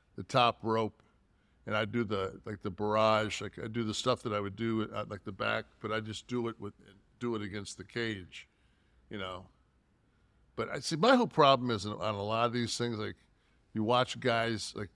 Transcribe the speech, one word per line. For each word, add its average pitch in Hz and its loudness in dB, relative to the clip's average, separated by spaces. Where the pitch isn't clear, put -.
the 101 -8
top 120 2
rope, 110 0
and 104 -2
I 107 2
do 117 0
the, 98 -2
like, 107 -10
the 107 -4
barrage, 107 2
like, 104 -10
I 120 -4
do 113 -2
the 107 -2
stuff 123 0
that 110 -2
I 104 0
would 101 -6
do 113 0
at, 107 -6
like, 101 -10
the 107 -10
back, 110 -2
but 107 -6
I 110 0
just 107 -10
do 120 -2
it 110 -10
with, 104 -10
do 120 -2
it 107 -4
against 101 -8
the 92 -12
cage, 107 -6
you 107 -10
know. 92 -8
But 113 -4
I 147 -6
see, - -4
my 233 6
whole 247 6
problem 135 6
is 101 -2
on 104 -4
a 101 -4
lot 113 2
of 117 0
these 120 -2
things, 120 -2
like, 101 -6
you 110 0
watch 120 2
guys, 113 0
like, 104 -8